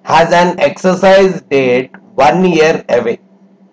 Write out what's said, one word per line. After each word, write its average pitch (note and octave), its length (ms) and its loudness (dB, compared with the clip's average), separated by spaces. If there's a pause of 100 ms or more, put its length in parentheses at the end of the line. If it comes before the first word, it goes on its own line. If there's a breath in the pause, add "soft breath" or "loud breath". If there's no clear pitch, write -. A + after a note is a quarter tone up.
has E3 280 0
an F3 260 0
exercise F#3+ 840 0
date C3 500 -2 (240)
one D#3 300 2
year D#3+ 420 0
away. A#2 320 -2 (540)